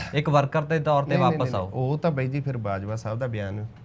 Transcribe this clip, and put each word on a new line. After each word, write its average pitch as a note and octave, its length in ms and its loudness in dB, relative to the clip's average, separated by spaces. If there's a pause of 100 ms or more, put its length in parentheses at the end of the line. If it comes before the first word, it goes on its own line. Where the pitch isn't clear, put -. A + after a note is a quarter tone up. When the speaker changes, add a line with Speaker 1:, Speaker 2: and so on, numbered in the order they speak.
(140)
Speaker 1:
ਇੱਕ D3+ 140 2
ਵਰਕਰ C#3+ 340 4
ਦੇ D#3+ 160 0
ਤੌਰ C#3+ 240 4
ਤੇ C#3 60 -2
Speaker 2:
ਨਹੀਂ, C#3 100 2
ਨਹੀਂ, C3+ 200 4
Speaker 1:
ਵਾਪਸ B2+ 120 0
Speaker 2:
ਨਹੀਂ, G2+ 120 0
Speaker 1:
ਆਓ। F#2+ 80 -6
Speaker 2:
ਉਹ C3 280 0
ਤਾਂ E3 120 0
ਬਾਈ C3 180 0
ਜੀ C#3 120 -2
ਫਿਰ C3+ 160 -4
ਬਾਜਵਾ G2+ 400 -4
ਸਾਹਿਬ A2 220 -4
ਦਾ C3 80 -4
ਬਿਆਨ G#2 400 -4 (180)